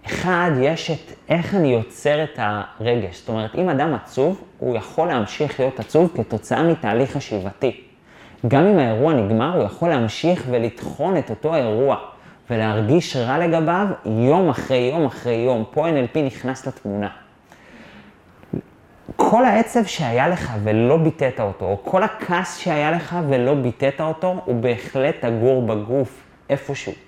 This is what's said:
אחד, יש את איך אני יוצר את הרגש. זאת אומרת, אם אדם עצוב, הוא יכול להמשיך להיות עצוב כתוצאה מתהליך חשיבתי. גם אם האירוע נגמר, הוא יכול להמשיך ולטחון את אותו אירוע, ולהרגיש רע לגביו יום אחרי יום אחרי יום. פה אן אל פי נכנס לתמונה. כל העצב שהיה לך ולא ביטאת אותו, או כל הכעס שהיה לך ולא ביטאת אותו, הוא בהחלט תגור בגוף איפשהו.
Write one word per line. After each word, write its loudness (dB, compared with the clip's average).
אחד, 0
יש 0
את -8
איך 0
אני 4
יוצר 0
את -8
הרגש. -2
זאת -12
אומרת, -4
אם 0
אדם 0
עצוב, -2
הוא -2
יכול -2
להמשיך -2
להיות 0
עצוב 4
כתוצאה -2
מתהליך 2
חשיבתי. -4
גם 6
אם 6
האירוע 2
נגמר, 2
הוא 2
יכול -2
להמשיך 0
ולטחון -2
את -4
אותו -2
אירוע, 2
ולהרגיש 0
רע 0
לגביו 2
יום 4
אחרי -2
יום 2
אחרי -4
יום. 0
פה 0
אן 2
אל 0
פי 0
נכנס -4
לתמונה. -6
כל 4
העצב 2
שהיה 0
לך -2
ולא 4
ביטאת 0
אותו, -4
או -2
כל 0
הכעס -4
שהיה 0
לך -4
ולא 2
ביטאת 0
אותו, -2
הוא 0
בהחלט -2
תגור 2
בגוף -2
איפשהו. -4